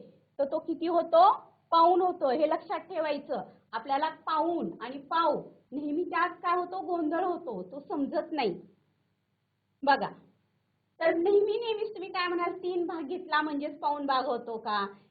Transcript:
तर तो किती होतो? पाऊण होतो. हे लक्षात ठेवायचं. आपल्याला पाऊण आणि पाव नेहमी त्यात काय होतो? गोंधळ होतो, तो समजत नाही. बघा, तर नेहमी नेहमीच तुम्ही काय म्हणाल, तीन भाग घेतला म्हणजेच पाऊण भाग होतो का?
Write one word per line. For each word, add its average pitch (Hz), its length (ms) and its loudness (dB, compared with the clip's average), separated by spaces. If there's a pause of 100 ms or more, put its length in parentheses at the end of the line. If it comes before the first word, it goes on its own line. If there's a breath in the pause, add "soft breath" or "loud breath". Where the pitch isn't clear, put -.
(400)
तर 277 60 2
तो 311 140 -2
किती 320 280 -4
होतो? 330 440 6 (400)
पाऊण 349 300 6
होतो. 349 280 0
हे 302 200 2
लक्षात 339 300 -2
ठेवायचं. 294 640 -4 (280 loud breath)
आपल्याला 277 380 -2
पाऊण 311 600 -2 (120)
आणि 254 160 -10
पाव 330 440 0 (300)
नेहमी 294 320 -4
त्यात 339 260 0
काय 359 280 0
होतो? 359 240 -4
गोंधळ 339 420 -2
होतो, 254 400 -4
तो 269 160 -12
समजत 302 520 -4
नाही. 240 300 -2 (1200)
बघा, 262 260 4 (880)
तर 330 140 4
नेहमी 403 440 4
नेहमीच 440 360 -4
तुम्ही 370 160 -10
काय 359 180 -2
म्हणाल, 349 360 -4
तीन 359 240 -2
भाग 339 140 -6
घेतला 320 400 -2
म्हणजेच 294 380 -4
पाऊण 294 260 -2
भाग 262 200 2
होतो 233 320 -4
का? 208 280 -2 (260 loud breath)